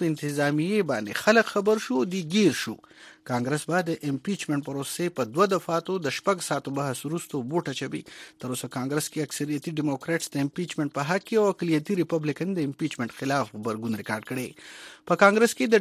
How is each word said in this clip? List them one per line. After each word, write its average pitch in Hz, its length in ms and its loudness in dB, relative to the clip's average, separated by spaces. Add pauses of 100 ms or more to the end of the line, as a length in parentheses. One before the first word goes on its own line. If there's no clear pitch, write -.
انتظامیې 151 800 0
باندې 110 300 -2
خلک 220 320 6
خبر 208 340 2
شو، 254 260 0
دی 185 180 -4 (100)
ګیر 190 200 6
شو. - 240 -4 (540)
کانګرس 127 400 0
به 175 120 2
د 165 80 -4 (120)
امپیچمنټ 143 640 -2
پروسې 139 400 -4 (100)
په 131 80 0
دوه 143 220 2
دفعاتو 180 520 0
د 156 100 -2
شپږ 190 340 0
ساعتو - 280 -2
بحث 139 360 -2
وروسته 160 320 -6
ووټ 151 300 -2
اچوي. 131 320 -6 (380)
تر 127 100 -8
اوسه 127 200 -6
کانګرس 135 420 -2
کې 156 120 -6
اکثریتي 147 480 -4
ډیموکریټس 151 640 -2
د 147 40 -4
امپیچمنټ 147 560 -2
په 143 180 -2
حق 196 160 0
کې - 80 -4
او 214 140 6
اقلیتي 170 480 0
ریپبلیکن 160 580 0
د 180 40 -2
امپیچمنټ 139 520 -2 (100)
خلاف 135 340 0
غبرګون 110 460 -2
ریکارډ 104 300 -4
کړی. 127 180 -4 (580)
په 175 80 4
کانګرس 208 400 6
کې 254 120 2
د 226 140 4